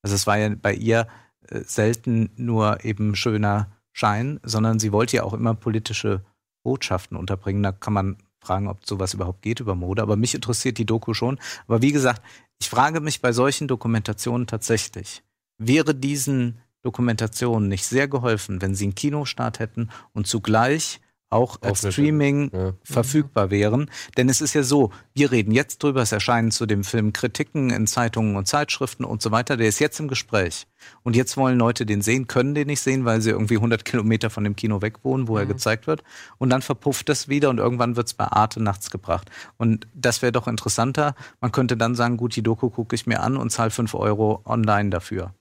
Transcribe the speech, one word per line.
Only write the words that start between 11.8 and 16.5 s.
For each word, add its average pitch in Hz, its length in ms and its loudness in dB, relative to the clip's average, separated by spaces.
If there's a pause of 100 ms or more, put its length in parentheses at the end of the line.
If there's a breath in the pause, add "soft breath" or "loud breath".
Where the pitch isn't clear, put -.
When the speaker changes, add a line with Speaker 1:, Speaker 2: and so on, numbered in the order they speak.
Speaker 1:
wie 143 100 4
gesagt, 127 300 2 (380 loud breath)
ich - 80 -6
frage 147 320 2
mich 151 200 -4
bei 123 120 2
solchen 135 360 2
Dokumentationen 120 800 -2
tatsächlich, - 760 -4 (360)
wäre 143 360 2
diesen 131 640 -2 (240)